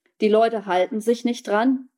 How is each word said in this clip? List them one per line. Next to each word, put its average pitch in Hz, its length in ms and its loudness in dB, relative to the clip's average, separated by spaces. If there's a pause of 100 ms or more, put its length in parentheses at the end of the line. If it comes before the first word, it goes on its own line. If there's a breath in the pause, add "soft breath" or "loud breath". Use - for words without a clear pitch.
(220)
die 214 60 2
Leute 214 380 2
halten 185 340 -2
sich 233 240 -2
nicht 240 240 -4
dran, 247 400 0 (100)